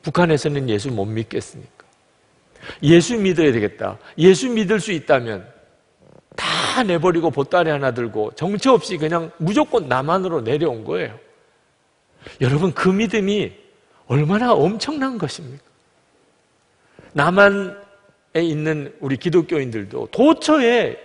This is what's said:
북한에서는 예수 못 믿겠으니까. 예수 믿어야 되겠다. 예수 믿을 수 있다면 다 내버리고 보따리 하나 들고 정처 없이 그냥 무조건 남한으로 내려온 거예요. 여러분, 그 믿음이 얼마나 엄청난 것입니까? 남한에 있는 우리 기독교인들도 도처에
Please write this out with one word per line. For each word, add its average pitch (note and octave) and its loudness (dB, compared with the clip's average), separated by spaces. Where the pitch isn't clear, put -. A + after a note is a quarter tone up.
북한에서는 D3 0
예수 G#2+ -2
못 G2+ -4
믿겠으니까. - -10
예수 E3+ 6
믿어야 E3+ 2
되겠다. G#2 -4
예수 F#3+ 4
믿을 A3 0
수 G#3 -6
있다면 A#2+ -2
다 - -4
내버리고 E3+ 0
보따리 D#3+ 0
하나 C#3 -2
들고 A2 -4
정처 G3+ 2
없이 F#3+ 0
그냥 D#3+ -4
무조건 G#3 0
남한으로 D#3 -2
내려온 C3 -2
거예요. C#3+ -8
여러분, C#3+ 0
그 - 0
믿음이 G3 0
얼마나 F#3+ 2
엄청난 A#3 0
것입니까? C#3+ -10
남한에 F#3+ 4
있는 D#3 -2
우리 C3+ -4
기독교인들도 C3 -2
도처에 B3 2